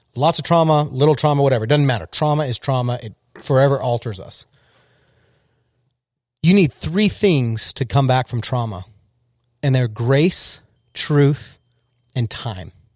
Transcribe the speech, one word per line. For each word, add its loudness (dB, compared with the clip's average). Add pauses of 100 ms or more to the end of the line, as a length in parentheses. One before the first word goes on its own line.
(140)
lots 0
of -8
trauma, 4
little 2
trauma, 2
whatever. 2
It -6
doesn't 4
matter. -2
Trauma -2
is -6
trauma. -2
It -14 (260)
forever 2
alters -4
us. -16 (2000)
You 4
need 4
three -2
things 0
to -4
come 0
back 0
from -6
trauma, -6 (800)
and 0
they're 0
grace, 0 (340)
truth, 0 (560)
and -2
time. -10 (240)